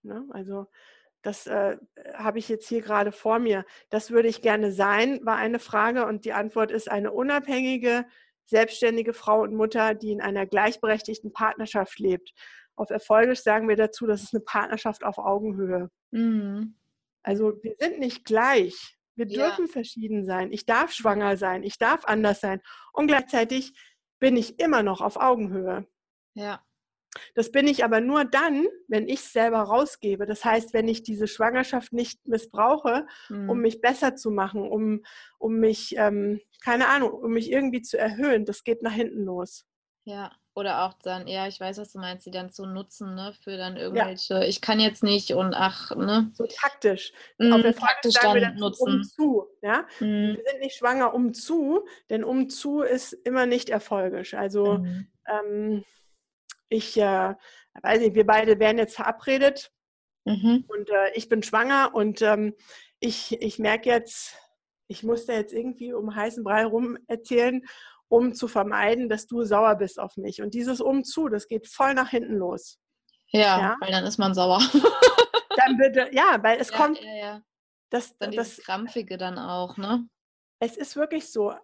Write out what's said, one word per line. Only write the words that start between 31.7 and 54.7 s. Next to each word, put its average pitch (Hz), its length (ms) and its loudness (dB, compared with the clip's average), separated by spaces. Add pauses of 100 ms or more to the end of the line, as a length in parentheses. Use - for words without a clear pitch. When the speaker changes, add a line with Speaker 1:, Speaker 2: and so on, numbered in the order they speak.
Speaker 1:
nicht 233 340 -6
missbrauche, 233 800 0 (380)
um 196 140 0
Speaker 2:
Mhm. - 20 -2
Speaker 1:
mich 226 200 0
besser 262 340 2
zu 226 160 -6
machen, 196 380 -2
um, 214 340 -2 (340)
um 226 220 -2
mich, 220 380 0
ähm, 208 440 0 (220)
keine 247 260 2
Ahnung, 269 220 2
um 233 220 -6
mich 233 180 -2
irgendwie 254 300 0
zu - 160 -6
erhöhen, 226 480 0
das - 180 -8
geht 233 180 -2
nach 226 120 -4
hinten 220 320 -4
los. 180 400 -8 (420)
Speaker 2:
Ja, 202 240 -12 (240)
oder 185 280 -2
auch 190 100 -4
dann, 185 340 -10
ja, 190 200 -6
ich 196 120 -12
weiß, 190 180 -8
was 208 160 -14
du 196 60 -14
meinst, 185 260 -12
die 185 60 -16
dann 180 200 -10
zu 196 140 -14
nutzen, 190 500 -12
ne, 196 180 -12 (100)
für 196 140 -10
dann 185 200 -8 (120)
Speaker 1:
Ja. 220 180 0
Speaker 2:
irgendwelche, 190 380 -2
„Ich 196 160 -2
kann 214 180 2
jetzt 214 240 2
nicht“ 202 300 2
und 185 200 0
ach, - 420 -2
ne? 220 380 2
Speaker 1:
So 233 140 -6
taktisch. - 640 0 (240)
Speaker 2:
Mhm, 233 140 6
Speaker 1:
Auf 226 120 8
Erfolg 233 160 6
Speaker 2:
taktisch - 400 2
Speaker 1:
sagen 220 140 6
wir 233 80 6
Speaker 2:
dann 233 160 0
Speaker 1:
dazu, 202 200 -2
„um 202 240 2
Speaker 2:
nutzen. - 20 -4
Speaker 1:
zu“, 254 440 0 (140)
ja? 233 240 0 (140)
Speaker 2:
Mhm. 208 380 0
Speaker 1:
Wir - 120 -12
sind 269 120 -6
nicht 269 160 -8
schwanger, 240 360 2
um 240 200 0
zu, 330 520 -2 (240)
denn 220 140 -2
um 262 260 0
zu 294 320 -4
ist 254 320 -2
immer 254 320 0
nicht 247 240 0
erfolgisch. 190 640 -4
Also, 202 500 0